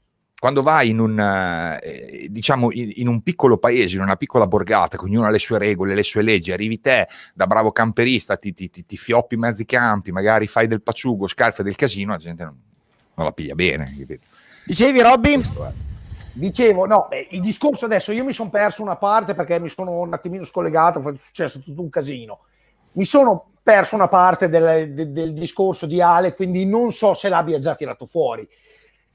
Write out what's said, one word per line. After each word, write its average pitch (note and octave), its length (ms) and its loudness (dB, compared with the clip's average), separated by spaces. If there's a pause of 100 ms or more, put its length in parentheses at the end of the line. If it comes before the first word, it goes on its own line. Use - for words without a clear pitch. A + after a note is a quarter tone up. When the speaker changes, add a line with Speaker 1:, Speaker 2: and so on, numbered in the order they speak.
(400)
Speaker 1:
quando C#3 220 2
vai C#3+ 300 4
in A2 80 0
un, A2 200 2
eh, E2+ 1080 -4
diciamo, A#2+ 420 0
in, A2+ 240 -8
in A#2+ 140 -2
un A#2 120 0
piccolo C3+ 360 2
paese, A2+ 400 2
in F#2+ 60 -2
una F#2+ 120 2
piccola A#2 320 2
borgata, F#2+ 500 0
che - 60 -12
ognuno G#2+ 220 0
ha G#2+ 40 2
le G#2+ 80 2
sue G#2+ 200 -2
regole, G2 380 0
le G#2 80 2
sue - 180 -2
leggi, F#2+ 320 0
arrivi G#2+ 260 -4
te B2 300 2 (240)
da F#2+ 120 0
bravo G#2+ 280 2
camperista, A2+ 640 0
ti, G2+ 160 -10
ti, F2+ 160 -12
ti, - 160 -20
ti - 100 -14
fioppi A#2 400 -2
mezzi A2+ 300 -4
campi, A2 480 0
magari G#2 340 2
fai A#2 200 2
del A2 140 -2
paciugo, A2 460 -4
scarfe A2+ 340 0
del G2 140 -4
casino, G2+ 380 -4
la F2+ 60 -6
gente E2+ 260 -12
non, D2 120 -18 (580)
non D#2+ 100 -4
la D2 80 -4
piglia D2 200 -10
bene, D2 460 -2
capito? - 260 -16 (380)
Speaker 2:
Dicevi, B3+ 380 2
Robby? A#3+ 320 6
Speaker 1:
Questo - 320 -4
è. - 60 -10 (600)
Speaker 3:
Dicevo, F#3+ 540 2
no, G3 240 2
beh, C3 220 -8
il F3+ 100 -6
discorso A#3 420 -2
adesso, G#3 300 -2
io A#3 100 -4
mi C4+ 80 -4
son A3+ 180 -8
perso G#3 320 0
una G3 140 -6
parte G3+ 380 0
perché E3+ 260 -2
mi E3+ 80 -6
sono F#3 320 -10
un F3 140 -6
attimino F3 320 -10
scollegato, E3 600 0
è C#3+ 120 -8
successo - 420 -10
tutto D3 220 -14
un E3+ 80 -10
casino. C3 560 -8 (480)
Mi F#3+ 100 -2
sono A#3 580 2
perso G3+ 340 4
una G3 120 4
parte F3+ 400 4
del, D#3+ 460 2
de-, D3 180 -6
del D#3+ 220 -6
discorso F3 520 -4
di E3 160 0
Ale, F3 320 4
quindi F#3 320 -2
non A3+ 280 0
so G3+ 200 2
se G3+ 140 -4
l'abbia E3 320 0
già C#3 160 -2
tirato B2+ 300 -10
fuori. A#2 420 -4 (680)